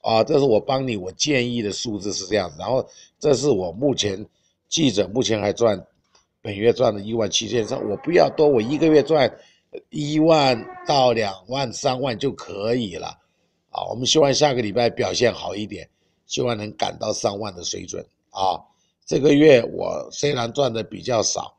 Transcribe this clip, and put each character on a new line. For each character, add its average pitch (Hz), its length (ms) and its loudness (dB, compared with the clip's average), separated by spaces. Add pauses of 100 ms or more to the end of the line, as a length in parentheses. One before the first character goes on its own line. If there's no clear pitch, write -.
啊， 113 240 2
这 151 140 2
是 135 60 4
我 113 140 4
帮 131 300 -2
你， 113 80 -2
我 90 160 -8
建 123 400 0
议 120 80 -4
的 101 100 -2
数 104 280 -6
字 95 160 -6
是 98 100 -8
这 95 120 -2
样 90 140 -2
子。 73 80 -20
然 92 100 -8
后 127 160 0 (340)
这 147 160 2
是 131 160 0
我 92 200 0
目 98 240 -2
前， 101 320 -4 (440)
记 147 200 2
者 98 180 0
目 117 140 -2
前 110 160 0
还 101 140 0
赚， 101 340 0 (540)
本 104 160 -10
月 110 160 4
赚 117 220 2
了 104 60 -8
一 104 120 -8
万 110 180 -2
七 110 160 -4
千 110 180 -2
三， 117 140 -6 (120)
我 101 80 -2
不 - 120 -6
要 165 200 6
多， 151 180 2
我 131 120 4
一 131 180 -2
个 156 100 2
月 151 140 6
赚 143 280 2 (600)
一 151 280 -4
万 143 480 4 (200)
到 131 260 4
两 104 220 -2 (140)
万、 127 220 -4
三 127 300 -2
万 127 180 -2
就 135 140 -2
可 101 420 -4
以 104 220 -4
了。 - 220 -10 (500)
啊， - 220 -6
我 - 40 -6
们 123 120 -4
希 160 120 4
望 143 140 6
下 143 220 2
个 123 80 -2
礼 104 100 -4
拜 120 160 2
表 101 240 -2
现 110 200 2
好 92 220 -8
一 107 120 -8
点， 92 220 -14 (380)
希 - 140 -6
望 120 160 -2
能 104 160 -10
赶 - 260 -6
到 107 140 -4
三 101 260 -4
万 104 160 -8
的 90 80 -16
水 90 220 -8
准 90 200 -12 (260)
啊。 95 280 -2 (460)
这 160 160 0
个 147 140 4
月 143 280 8
我 - 480 -6
虽 143 220 -4
然 117 200 -4
赚 135 200 -2
的 110 100 -4
比 92 200 -12
较 117 200 0
少 - 360 -4